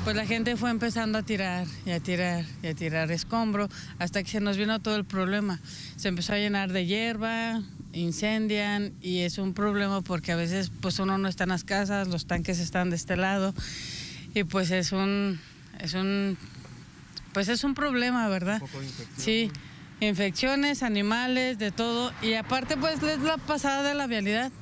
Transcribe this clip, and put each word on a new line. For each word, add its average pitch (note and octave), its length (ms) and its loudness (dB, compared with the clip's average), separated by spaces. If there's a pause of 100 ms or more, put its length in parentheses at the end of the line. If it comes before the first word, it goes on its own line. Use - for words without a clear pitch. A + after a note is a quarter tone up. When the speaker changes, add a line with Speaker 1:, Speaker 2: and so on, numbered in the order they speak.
Speaker 1:
pues G#3+ 100 2
la G#3+ 120 2
gente A3+ 300 2
fue A#3 140 2
empezando A3+ 460 2
a A3 60 2
tirar F#3+ 440 0 (200)
y F#3 60 0
a E3+ 80 0
tirar F3 440 0 (180)
y E3 40 -6
a D#3+ 80 -2
tirar D#3+ 360 0
escombro G3+ 600 0 (280)
hasta F3+ 240 0
que F3+ 60 -6
se G#3+ 120 0
nos G3+ 180 2
vino G#3+ 200 2
todo G#3+ 180 0
el G3+ 100 0
problema. F#3+ 520 0 (380)
Se - 120 -2
empezó F3+ 260 0
a - 20 2
llenar G3+ 360 2
de F#3 120 2
hierba, A3+ 800 0 (320)
incendian G#3 1040 0
y F3+ 200 0
es F3 180 0
un F#3+ 160 -2
problema G3+ 480 2
porque F3 300 -2
a E3+ 40 2
veces, E3+ 340 0 (120)
pues, F#3 160 0
uno F#3+ 180 2
no G3 120 2
está F#3 160 0
en F#3 60 0
las F3+ 140 0
casas, G3 440 0
los F3 180 -2
tanques F3 320 0
están F3+ 320 2
de E3+ 60 0
este F3 200 -2
lado F#3+ 380 2 (800)
y, G#3 100 2
pues, F#3 260 2
es F#3 220 2
un, G3 480 2 (380)
es D#3+ 160 -6
un, G3 420 0 (960)
pues, G3 160 2
es A#3 160 0
un C#4 100 2
problema, B3 540 2
¿verdad? F#3+ 320 0
Speaker 2:
Un C3+ 80 -10
poco C3+ 120 -10
de C3+ 60 -6
infección. B2+ 320 -10
Speaker 1:
Sí, A3 320 2 (500)
infecciones, C4 840 2
animales, B3 760 2
de G#3 120 0
todo. A#3 500 0
Y A3 140 2
aparte, B3+ 420 0
pues, D4 260 0
es D4+ 180 2
la D#4 180 2
pasada C#4 440 2
de C#4+ 120 2
la C#4+ 120 0
vialidad A3+ 440 2 (120)